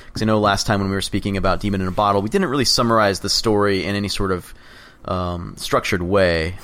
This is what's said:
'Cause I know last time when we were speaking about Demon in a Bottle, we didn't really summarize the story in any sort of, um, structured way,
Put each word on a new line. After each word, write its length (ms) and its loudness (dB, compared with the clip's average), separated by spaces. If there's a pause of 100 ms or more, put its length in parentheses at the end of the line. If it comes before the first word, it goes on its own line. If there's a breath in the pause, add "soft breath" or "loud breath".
(120 loud breath)
'Cause 100 -6
I 40 0
know 140 4
last 260 2
time 140 2
when 100 -2
we 60 -2
were 40 -2
speaking 360 -2
about 240 0
Demon 200 -2
in 80 -2
a 40 -4
Bottle, 300 2
we 60 -2
didn't 200 0
really 160 0
summarize 560 2
the 100 -4
story 540 2
in 100 -2
any 140 -2
sort 240 -2
of, 200 -8 (540 loud breath)
um, 500 -6
structured 460 -2
way, 600 2